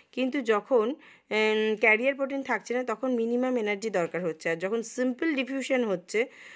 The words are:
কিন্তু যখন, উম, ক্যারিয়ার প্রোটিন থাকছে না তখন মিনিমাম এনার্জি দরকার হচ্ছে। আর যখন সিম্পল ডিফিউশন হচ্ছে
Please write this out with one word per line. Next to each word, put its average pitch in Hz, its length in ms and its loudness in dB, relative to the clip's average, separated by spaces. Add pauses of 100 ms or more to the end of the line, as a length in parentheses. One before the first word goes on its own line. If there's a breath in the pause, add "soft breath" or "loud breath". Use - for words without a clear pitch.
(120)
কিন্তু 262 300 -2
যখন, 220 480 2
উম, 214 840 0
ক্যারিয়ার 226 400 4
প্রোটিন 269 280 -4
থাকছে 233 300 -4
না 254 100 -2
তখন 247 320 -2
মিনিমাম 247 420 0
এনার্জি 208 320 -2
দরকার 170 320 0
হচ্ছে। 165 280 -4
আর 165 60 0
যখন 196 260 -2
সিম্পল 254 540 -2
ডিফিউশন 262 480 -2
হচ্ছে 208 420 -2 (300 loud breath)